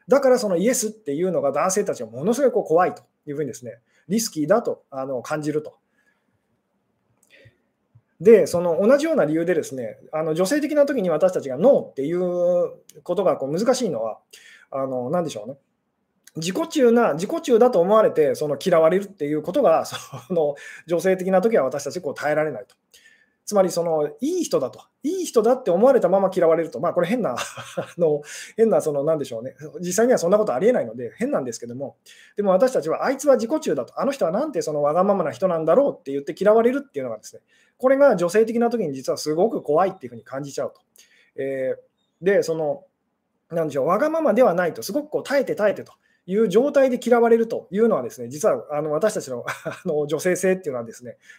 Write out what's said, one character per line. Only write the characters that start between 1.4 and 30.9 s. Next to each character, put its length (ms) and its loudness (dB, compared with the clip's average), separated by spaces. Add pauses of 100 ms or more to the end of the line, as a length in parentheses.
が 120 0
男 180 0
性 140 0
た 100 -4
ち 80 -10
は 80 -12
も 120 -12
の 120 0
す 80 -4
ご 60 6
い 40 0
こ 80 0
う 40 -2
怖 220 2
い 80 -4
と 80 -20 (240)
い 60 -8
う 40 -10
ふ 20 -6
う 60 -4
に 20 -6
で 80 -10
す 100 -18
ね、 140 -16 (300)
リ 120 -2
ス 80 -4
キ 160 -6
ー 20 -2
だ 140 4
と、 300 -6
あ 160 -8
の、 160 -6
感 180 -6
じ 100 -4
る 120 -2
と。 160 -18 (2500)
で、 260 8
そ 140 -2
の 260 0
同 120 6
じ 80 -2
よ 60 -2
う 20 0
な 100 4
理 80 0
由 140 0
で 80 2
で 80 0
す 120 -12
ね、 260 -10 (120)
あ 100 -4
の、 120 -2
女 100 0
性 160 0
的 140 -4
な 100 4
時 160 -2
に 80 -2
私 240 2
た 80 -4
ち 80 -8
が 80 -6
ノ 220 4
ー 40 -2
っ 120 -18
て 80 -6
い 100 -4
う 80 -2 (840)
こ 120 -4
と 80 0
が 140 2
こ 80 -6
う 120 -4
難 160 2
し 120 -2
い 20 -2
の 140 -4
は、 160 -8 (520)
あ 160 -4
の、 220 -6
な 140 -2
ん 20 -6
で 60 -8
し 80 -10
ょ 60 -12
う 40 -14
ね。 80 -14 (800)
自 160 -6
己 160 -4
中 240 4
な、 220 2
自 120 -6
己 160 -4
中 160 4
だ 120 6
と 100 4
思 140 2
わ 80 6
れ 80 4
て、 240 2
そ 120 -4
の、 160 -4
嫌 160 2
わ 120 6
れ 80 2
る 60 -4
っ 20 -12
て 180 -10
い 100 -2
う 80 -2
こ 100 -8
と 100 0
が、 220 4
<laughs> 20 -12
そ 100 -12 (360)
の、 220 0 (320)
女 140 -2
性 160 2
的 140 -4
な 100 4
時 160 2
は 80 2
私 200 -4
た 80 -8
ち 80 -10
こ 100 -6
う 40 -6
耐 180 -2
え 20 -2
ら 100 0
れ 80 -4
な 80 -12
い 60 -16
と。 100 -20 (680)
つ 80 -6
ま 80 6
り 80 -2
そ 140 -2
の、 240 -2 (120)
い 200 -2
い 40 -4
人 140 -2
だ 120 -4
と、 100 -20 (240)
い 180 -4
い 20 -6
人 160 0
だ 120 4
っ 100 -2
て 80 0
思 160 4
わ 60 8
れ 80 2
た 80 4
ま 100 2
ま 160 0
嫌 140 4
わ 80 6
れ 80 0
る 60 -10
と、 100 -12
ま 80 -2
あ、 40 0
こ 80 -2
れ 60 0
変 160 -2
な、 160 -4
<laughs> 0 -
あ 0 - (580)
の、 260 0 (340)
変 140 4
な 100 4
そ 120 -2
の、 120 -2
な 100 2
ん 40 0
で 60 -6
し 80 -12
ょ 60 -8
う 60 -10
ね。 100 -14 (240)
実 160 -6
際 120 2
に 60 4
は 60 4
そ 80 -2
ん 60 0
な 40 6
こ 80 2
と 80 -2
あ 60 -2
り 80 0
え 60 6
な 100 0
い 40 -8
の 100 -12